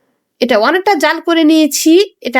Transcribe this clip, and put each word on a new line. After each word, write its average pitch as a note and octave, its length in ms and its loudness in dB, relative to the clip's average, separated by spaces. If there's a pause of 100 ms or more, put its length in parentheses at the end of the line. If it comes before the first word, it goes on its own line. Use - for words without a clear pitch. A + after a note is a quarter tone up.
(400)
এটা A#3+ 160 0 (120)
অনেকটা F#4 240 0 (120)
জাল D#4+ 140 -2 (100)
করে E4 220 2
নিয়েছি, D#4 420 0 (340)
এটা B3 140 -4